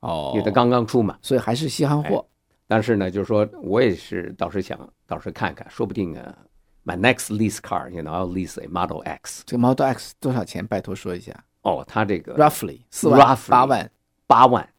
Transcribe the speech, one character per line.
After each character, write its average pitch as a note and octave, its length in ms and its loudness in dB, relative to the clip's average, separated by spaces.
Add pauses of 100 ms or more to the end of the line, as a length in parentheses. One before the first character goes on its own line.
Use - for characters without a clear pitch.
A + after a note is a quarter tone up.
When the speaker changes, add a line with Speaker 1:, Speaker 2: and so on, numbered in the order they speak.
Speaker 1:
哦。 D2+ 340 -6
Speaker 2:
因 G#2+ 40 -2
为 G2 60 -2
它 G#2 60 -2
刚 A#2+ 180 2
刚 B2 180 2
出 A#2+ 160 2
嘛。 F#2 200 -2
Speaker 1:
所 - 120 -2
以 B2 60 2
还 A2+ 140 -2
是 C#3 160 -4
稀 D3 160 -2
罕 D3 160 0
货。 F#3+ 160 -2
Speaker 2:
哎， - 60 -8 (420)
但 A2 160 2
是 A2+ 140 0
呢， F#2+ 140 -2
就 G2 100 -4
是 F#2 60 -4
说 G#2+ 220 2 (140)
我 G2+ 180 0
也 A2+ 140 2
是 - 420 -10
倒 F2 140 -6
是 G2+ 100 -4
想， - 180 -8 (280)
倒 E2 120 -8
是 F2+ 120 -12
看 E2 240 -6
看， - 160 -20
说 G#2+ 160 -6
不 F#2+ 80 -8
定 F2 240 -4
啊， - 180 -18 (480)
my F2+ 140 -6
next A#2+ 360 2
lease G#2+ 260 -2
car，you F2 420 -8
know，I'll F2 280 -6
lease F2+ 320 -8
a - 40 -12
Model F2 380 -4
X。 - 420 -12
Speaker 1:
这 B2 100 -6
个 - 20 0
Model C3 280 2
X - 340 -4
多 C3+ 100 -4
少 A#2+ 140 -2
钱？ - 220 -10
拜 G2 160 -4
托 F#2+ 120 -10
说 F2+ 220 -10
一 F2+ 40 -12
下。 - 120 -18 (300)
Speaker 2:
哦， D#2 260 -2
它 G#2+ 160 0
这 G2 140 0
个 - 180 -14
Speaker 1:
Roughly， D3 440 2 (100)
四 - 180 0
万、 C#3 120 8
Speaker 2:
roughly C3+ 280 6
Speaker 1:
八 B2+ 160 6
万。 C3 260 0 (360)
Speaker 2:
八 B2 200 8
万。 A#2 220 2 (100)